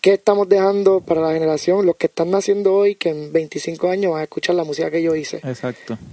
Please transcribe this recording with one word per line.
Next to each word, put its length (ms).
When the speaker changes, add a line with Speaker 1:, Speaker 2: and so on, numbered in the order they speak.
Speaker 1:
¿Qué 140
estamos 340
dejando 520
para 200
la 120
generación? 540
Los 100
que 100
están 240
naciendo 440
hoy, 220
que 140
en 220
veinticinco 580
años 220
van 100
a 20
escuchar 320
la 80
música 260
que 120
yo 120
hice. 300
Speaker 2:
Exacto. 520